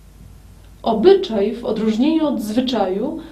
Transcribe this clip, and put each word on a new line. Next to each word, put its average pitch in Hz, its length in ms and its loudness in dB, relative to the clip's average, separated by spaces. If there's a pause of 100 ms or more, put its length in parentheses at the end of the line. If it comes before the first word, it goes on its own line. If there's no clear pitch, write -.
(840)
Obyczaj, 226 720 2
w - 100 -10
odróżnieniu 226 640 0
od 247 140 -2
zwyczaju, 214 760 -2 (120)